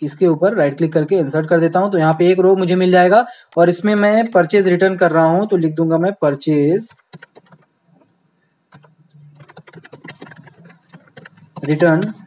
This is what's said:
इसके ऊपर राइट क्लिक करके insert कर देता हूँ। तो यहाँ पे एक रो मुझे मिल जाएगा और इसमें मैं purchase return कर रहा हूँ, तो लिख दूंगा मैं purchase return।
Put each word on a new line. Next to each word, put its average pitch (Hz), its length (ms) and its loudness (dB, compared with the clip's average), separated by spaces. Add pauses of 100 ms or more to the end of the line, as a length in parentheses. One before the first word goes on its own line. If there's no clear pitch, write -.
इसके 156 240 -2
ऊपर 175 280 0
राइट 143 220 0
क्लिक 160 160 -2
करके 165 240 0
insert 156 320 -2
कर 170 120 2
देता 165 180 -2
हूँ। 196 140 -2
तो 185 60 -2
यहाँ 160 200 2
पे 175 120 2
एक 185 100 2
रो 190 160 4
मुझे 185 200 -2
मिल 180 140 0
जाएगा 185 340 4 (320)
और 175 140 4
इसमें 208 240 -2
मैं 208 320 0
purchase 185 420 0
return 185 280 0
कर 180 140 2
रहा 160 160 2
हूँ, 180 200 0
तो 208 100 -2
लिख 160 180 -2
दूंगा 165 240 -2
मैं 185 140 -2 (100)
purchase 151 680 -2 (4000)
return। 165 480 0 (140)